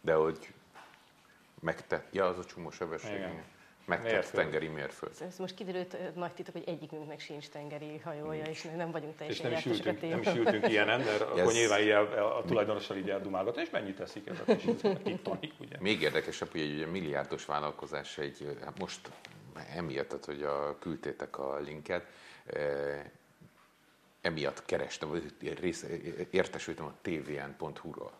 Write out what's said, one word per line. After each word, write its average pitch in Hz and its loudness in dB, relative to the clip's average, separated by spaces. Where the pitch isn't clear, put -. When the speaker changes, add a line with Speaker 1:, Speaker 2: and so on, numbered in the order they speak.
Speaker 1:
De 80 4
hogy 80 4
Megtett, - -2
ja, 95 6
az 90 2
a 90 -6
csomó 82 -10
sebesség, 85 -4
Speaker 2:
Igen. 95 -4
Speaker 1:
igen. 80 -10
Megtett 113 2
Speaker 2:
Mérföld. 92 4
Speaker 1:
tengeri 78 2
mérföld. 76 -6
Speaker 3:
Ez 180 -10
most 185 -6
kiderült, 185 -4
ö, 180 -8
nagy 175 -4
titok, - -10
hogy 165 -8
egyikünknek 151 -8
sincs 147 -10
tengeri 147 -8
hajója, 156 -6
Speaker 1:
Nincs. 156 -4
Speaker 3:
és 160 -6
nem 170 -2
vagyunk 156 -4
Speaker 2:
És - -14
Speaker 3:
teljesen 147 -2
Speaker 2:
nem 117 2
is - -4
Speaker 3:
jártasok 120 0
a 180 2
Speaker 2:
ültünk, 165 -2
nem 139 0
is 107 2
Speaker 3:
témában. 120 6
Speaker 2:
ültünk 110 4
ilyenen, 107 6
mert 107 4
akkor - 2
Speaker 1:
Ez 113 8
Speaker 2:
nyilván 110 8
ilyen 107 8
a, 110 2
a 113 0
tulajdonossal 104 2
így 98 -2
eldumálgat, 98 0
„És 165 -4
mennyit 98 -2
teszik 95 -8
ezek?” - -4
És 220 6
ez 208 2
titani, 170 -4
ugye? - -12
Speaker 1:
Még 92 4
érdekesebb, 76 2
hogy 78 -2
egy, 76 0
ugye, 78 -2
milliárdos 73 -2
vállalkozás 73 -4
egy, 71 -4
ö, 71 -6
hát 76 -10
most - -6
emiatt, 73 -2
tehát, - -8
hogy 71 -6
a, 73 0
küldtétek - -6
a 69 -2
linket, 76 -4
eh, 71 -2
emiatt 78 -2
kerestem, 76 -2
vagy 78 -2
rész-, 85 -2
értesültem 82 0
a 71 -6
T - -4
V 76 -2
N 71 -6
pont 73 -8
hu-ról - -10